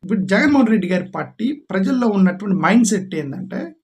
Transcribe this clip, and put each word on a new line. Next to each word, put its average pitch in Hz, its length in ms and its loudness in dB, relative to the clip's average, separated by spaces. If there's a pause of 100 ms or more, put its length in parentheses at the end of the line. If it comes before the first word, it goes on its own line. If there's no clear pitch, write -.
ఇప్పుడు 190 220 -2
జగన్మోహన్ 262 460 2
రెడ్డి 185 160 0
గారి 180 240 -2
పార్టీ 165 360 -8 (180)
ప్రజల్లో 233 420 0
ఉన్నటువంటి 190 500 2
మైండ్ 202 300 4
సెట్ 190 280 -4
ఏందంటే 135 460 -8 (220)